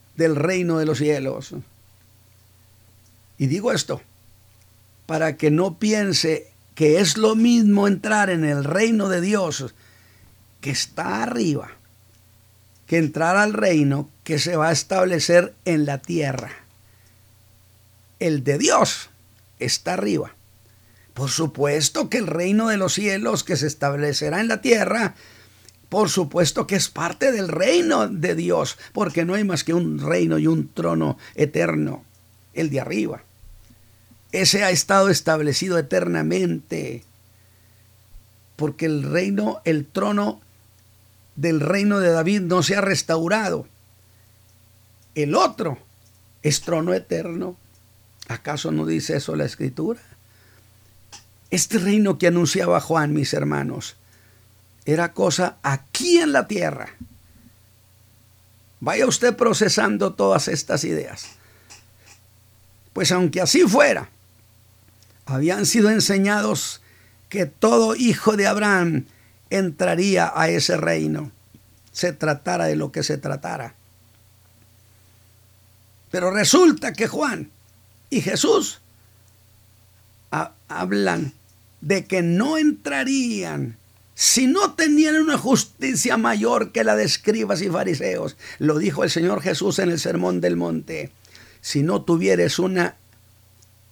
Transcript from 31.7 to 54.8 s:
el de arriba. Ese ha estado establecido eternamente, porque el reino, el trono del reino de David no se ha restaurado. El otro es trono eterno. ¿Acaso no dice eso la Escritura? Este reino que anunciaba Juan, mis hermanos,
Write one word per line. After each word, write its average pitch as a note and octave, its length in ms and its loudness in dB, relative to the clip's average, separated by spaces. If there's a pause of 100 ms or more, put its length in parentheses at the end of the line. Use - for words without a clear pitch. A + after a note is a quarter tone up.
el D#3+ 160 -4
de C3+ 120 -4
arriba. C#3+ 420 -6 (1080)
Ese G#3 320 2
ha F#3+ 60 2
estado G3 400 4
establecido D#3+ 720 0
eternamente, E3 1200 -2 (1500)
porque D3+ 300 -4
el D3+ 160 0
reino, G3 640 -2
el D#3 240 0
trono G#3 520 -2 (960)
del D#3 260 0
reino G3+ 380 0
de F3+ 120 4
David E3+ 300 2
no F3+ 200 2
se F#3+ 140 0
ha G3+ 60 0
restaurado. E3+ 840 -2 (1500)
El D3+ 180 -2
otro A3 460 -2 (640)
es D3 180 0
trono E3+ 320 0
eterno. F3+ 640 -4 (720)
¿Acaso D3 420 -6
no D#3 140 -2
dice D#3+ 300 -2
eso D3+ 220 -4
la D3 80 -2
Escritura? D#3 560 -6 (1500)
Este F#3 300 0
reino G3+ 380 2
que F3 100 2
anunciaba F3 540 2
Juan, D#3 320 0
mis D3 200 -2
hermanos, D2 640 -4 (880)